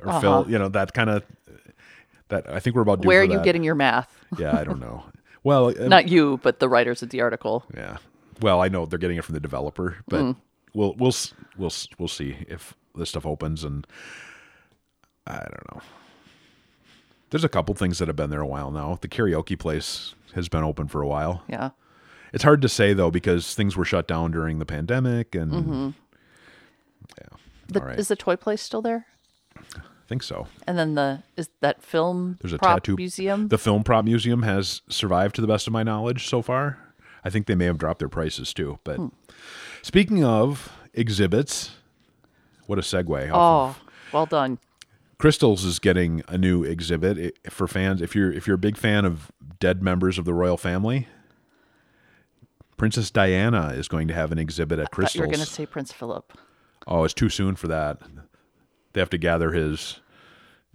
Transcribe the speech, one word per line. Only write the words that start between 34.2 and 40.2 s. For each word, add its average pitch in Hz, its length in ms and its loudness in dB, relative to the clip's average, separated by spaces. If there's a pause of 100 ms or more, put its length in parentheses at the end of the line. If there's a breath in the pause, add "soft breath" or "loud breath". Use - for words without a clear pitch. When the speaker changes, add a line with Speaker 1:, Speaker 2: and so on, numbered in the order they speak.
Speaker 1:
has 98 460 -2
survived 98 460 0
to 113 60 -4
the 110 60 0
best 107 200 0
of 113 60 -4
my 113 100 0
knowledge 113 440 -4
so 123 140 -2
far. 135 360 -4 (460 soft breath)
I 92 60 -6
think 104 180 -2
they 101 80 2
may 87 100 2
have 87 120 0
dropped 80 220 -4
their 73 100 -4
prices 78 440 -6
too. 71 300 -8
But 76 140 -8
Speaker 2:
Hmm. 160 100 -4 (720 loud breath)
Speaker 1:
speaking 190 440 4